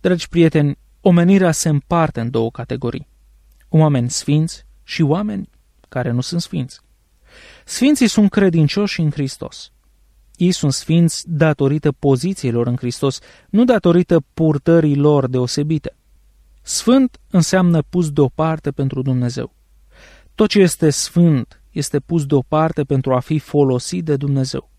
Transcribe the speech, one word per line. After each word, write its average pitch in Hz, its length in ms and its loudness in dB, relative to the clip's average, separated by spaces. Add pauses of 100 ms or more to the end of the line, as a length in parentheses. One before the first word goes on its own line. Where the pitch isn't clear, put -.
Dragi 180 280 -2
prieteni, 156 500 0 (220)
omenirea 180 520 4
se - 160 -4
împarte 151 520 -2
în 113 100 -6
două 113 200 -2
categorii: 123 580 -10 (600)
oameni 143 420 2
sfinți - 560 -4 (160)
și - 200 -6
oameni 196 460 -2 (400)
care 123 220 -6
nu 120 100 -2
sunt 170 200 -6
sfinți. - 400 -10 (840)
Sfinții 262 440 2
sunt 208 220 2
credincioși 190 720 0
în 156 100 0
Hristos. - 600 -10 (640)
Ei 180 160 2
sunt 143 200 0
sfinți 165 540 0
datorită 151 680 0
pozițiilor 131 720 -2
în 123 100 -2
Hristos, 127 420 -4 (320)
nu 226 140 4
datorită 175 600 2 (100)
purtării 156 600 2
lor 143 320 2
deosebite. 147 640 -4 (680)
Sfânt - 580 0 (100)
înseamnă 175 520 2
pus 170 280 -2
deoparte 151 600 -2
pentru 135 320 -6
Dumnezeu. 123 520 -4 (800)
Tot 214 140 2
ce 208 120 2
este 165 300 2
sfânt 156 800 0
este 143 300 -4
pus 160 260 -4
deoparte 156 580 0
pentru 131 300 -2
a 123 60 0
fi 156 180 -4
folosit 143 680 -2
de 147 120 -2
Dumnezeu. 135 640 -4